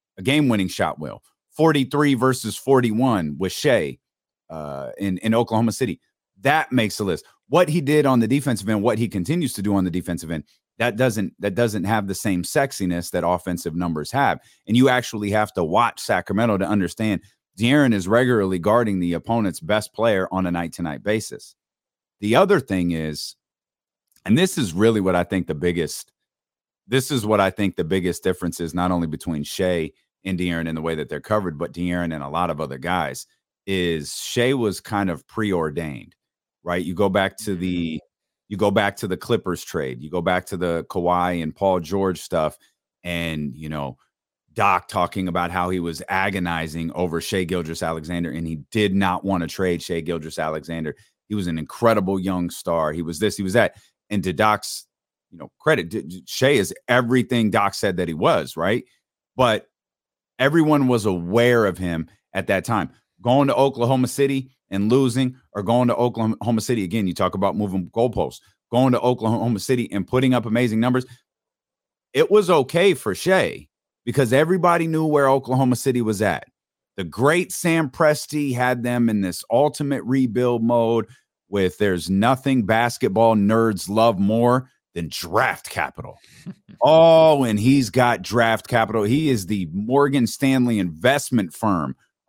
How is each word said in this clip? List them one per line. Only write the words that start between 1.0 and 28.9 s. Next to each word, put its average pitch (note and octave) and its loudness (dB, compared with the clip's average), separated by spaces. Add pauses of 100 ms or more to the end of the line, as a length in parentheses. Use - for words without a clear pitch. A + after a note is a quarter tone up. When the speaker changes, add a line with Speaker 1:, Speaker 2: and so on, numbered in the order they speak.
Speaker 1:
Forty-three D3 2
versus B2 0
forty-one A2+ 2
with F#2 -4
Shai, F#2 0 (500)
uh, C#2+ -10
in, F#2+ -2
in A2 0
Oklahoma A2+ 2
City. G#2+ -4 (400)
That C#3+ 0
makes A2+ 0
the G#2+ -4
list. F2 -4 (220)
What F3 4
he D#3+ 2
did C#3+ 2
on B2+ 4
the A2+ 2
defensive C3 0
end, G#2+ 0
what A2 2
he A#2 -2
continues C3+ -2
to G2+ -8
do G2+ 0
on F#2+ 2
the F2+ 0
defensive E2+ -6
end, D#2+ -6 (340)
that A2+ 0
doesn't, A2 -2
that G2+ -4
doesn't G#2+ 0
have G#2 -2
the F#2+ -4
same F2+ -2
sexiness F#2 -2
that F2 -2
offensive F2 -4
numbers E2 -4
have. A#2+ 0 (280)
And A2 0
you C3 6
actually A2+ -2
have G#2+ 0
to F2+ 0
watch G2+ 0
Sacramento G#2 0
to F#2 -2
understand G2+ -2 (380)
De'Aaron B2+ 4
is F#2 -2
regularly G#2+ 2
guarding G#2 2
the F2 0
opponent's G#2+ -2
best G#2 -2
player G#2+ 0
on F#2 -2
a F2 -2
night-to-night E2+ -6
basis. G#2+ -6 (680)
The G#2+ 2
other F#3 4
thing F2 -2
is, D#2 -6 (920)
and G#2+ 2
this F#3 2
is G#2+ -2
really G#2+ 4
what F2+ 2
I F2 2
think F#2 -2
the - -4
biggest, E2+ -4 (720)
this B2+ 0
is A#2 -2
what G#2+ 4
I F#2+ 4
think G2 -2
the F2+ -2
biggest F2+ -2
difference F2+ -2
is, D#2+ -6
not F2+ 0
only E2+ 0